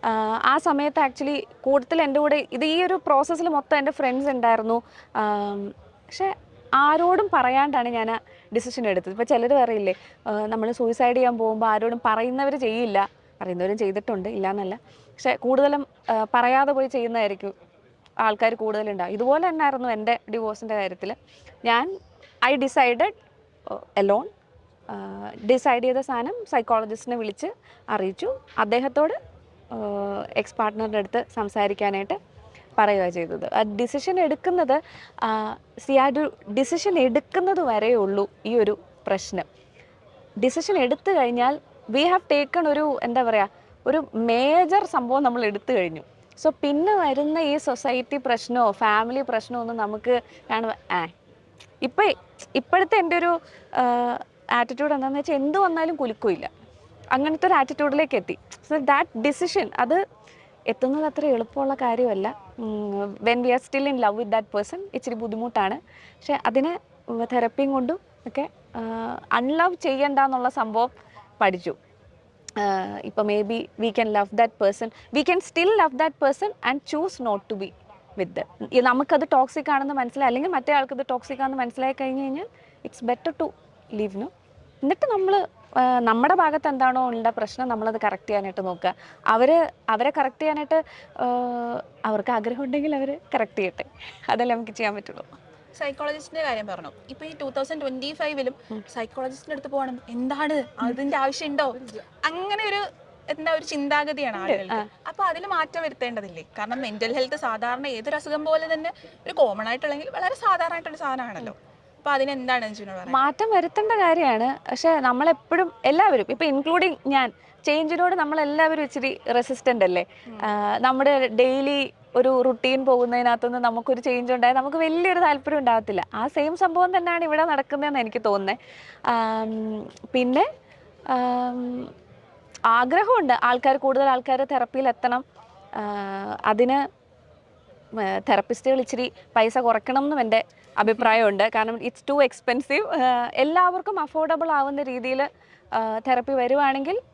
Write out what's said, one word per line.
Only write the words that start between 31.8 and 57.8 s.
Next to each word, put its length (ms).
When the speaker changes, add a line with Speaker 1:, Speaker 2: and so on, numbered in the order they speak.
Speaker 1:
പറയുകയാ 300
ചെയ്തത്. 460
ആ 80
ഡിസിഷൻ 580
എടുക്കുന്നത്, 600
ആ, 340
സി, 60
ആ 140
ഒരു 260
ഡിസിഷൻ 400
എടുക്കുന്നത് 600
വരെയേ 340
ഉള്ളൂ 360
ഈ 120
ഒരു 200
പ്രശ്നം. 380
ഡിസിഷൻ 340
എടുത്തു 320
കഴിഞ്ഞാൽ 500
we 100
have 220
taken 360
ഒരു, 340
എന്താ 200
പറയുക, 260
ഒരു 280
മേജർ 720
സംഭവം 380
നമ്മൾ 220
എടുത്തു 280
കഴിഞ്ഞു. 300
So 180
പിന്നെ 340
വരുന്ന 420
ഈ 180
സൊസൈറ്റി 600
പ്രശ്നമോ 540
ഫാമിലി 500
പ്രശ്നമോ 400
ഒന്നും 160
നമുക്ക് 440
കാണുമ്പോ, 240
ആ, 160
ഇപ്പൊ 300
ഇപ്പോഴത്തെ 420
എൻ്റെ 220
ഒരു, 220
ആ, 440
ആറ്റിറ്റ്യൂഡ് 420
എന്താണെന്ന് 260
വെച്ചാൽ 140
എന്ത് 240
വന്നാലും 380
കുലുക്കമില്ല, 540
അങ്ങനത്തെ 340
ഒരു 80
ആറ്റിറ്റ്യൂഡിലേക്ക് 640